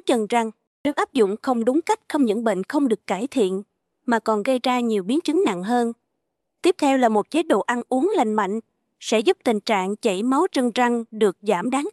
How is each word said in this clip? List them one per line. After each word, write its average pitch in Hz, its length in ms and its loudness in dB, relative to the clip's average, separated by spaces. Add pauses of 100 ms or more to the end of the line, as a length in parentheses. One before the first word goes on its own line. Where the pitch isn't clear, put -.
chân 233 200 0
răng. 226 240 0 (340)
Nếu 285 120 -2
áp 392 160 -2
dụng 214 300 2
không 233 220 -2
đúng 262 180 0
cách, - 260 -2
không 294 160 0
những 220 200 0
bệnh 190 200 0
không 285 240 0
được 214 180 -2
cải 202 200 -4
thiện, 196 360 -2 (440)
mà 233 120 0
còn 214 240 -2
gây 254 200 0
ra 247 180 0
nhiều 220 220 0
biến 247 180 0
chứng 330 240 0
nặng 180 180 -2
hơn. 233 300 0 (720)
Tiếp 370 160 4
theo 269 200 2
là 247 100 4
một 214 220 0
chế 320 120 0
độ 277 180 2
ăn 240 280 -4
uống 269 260 0
lành 226 200 0
mạnh, 214 260 -2 (400)
sẽ 226 200 0
giúp 339 240 2
tình 220 160 2
trạng 196 360 -2
chảy 196 260 -2
máu 269 300 2
chân 247 220 0
răng 240 360 0
được 214 320 0
giảm 202 280 -2
đáng 285 220 -2